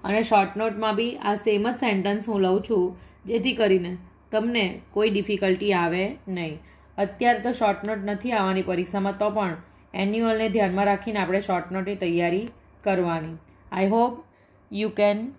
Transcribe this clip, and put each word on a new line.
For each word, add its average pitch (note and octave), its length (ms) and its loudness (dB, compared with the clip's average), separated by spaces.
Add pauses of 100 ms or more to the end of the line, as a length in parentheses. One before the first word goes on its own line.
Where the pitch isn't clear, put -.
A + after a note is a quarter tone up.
અને G#3 180 0
શોર્ટ G3+ 340 2
નોટમાં G#3+ 380 -2
બી A#3 220 -2
આ G#3 180 -2
સેમ G#3 360 0
જ - 60 -4
સેન્ટેન્સ G3+ 520 0
હું G#3 120 0
લઉં F#3+ 220 4
છું, F#3 340 0 (300)
જેથી A3+ 260 -2
કરીને F#3+ 440 2 (360)
તમને A3 480 0 (120)
કોઈ G#3 180 2
ડિફિકલ્ટી G3 640 0
આવે F#3 440 0 (120)
નહીં. E3+ 300 -6 (400)
અત્યારે G#3 400 2
તો A#3+ 140 -2
શોર્ટ G#3 360 0
નોટ G#3+ 100 -4
નથી G3+ 340 -4
આવવાની F#3+ 300 2
પરીક્ષામાં, F#3+ 560 -2
તો G#3 120 2
પણ G3 260 -2 (380)
એન્યુઅલને A3 540 0
ધ્યાનમાં G3 360 2
રાખીને G3+ 340 0
આપણે F#3+ 220 0
શોર્ટ F3+ 320 -2
નોટની F#3+ 240 -4
તૈયારી F3 520 0 (360)
કરવાની. E3+ 500 0 (480)
I G3 60 4
hope A#3 240 4 (720)
you G#3+ 80 0 (100)
can G#3 160 4 (220)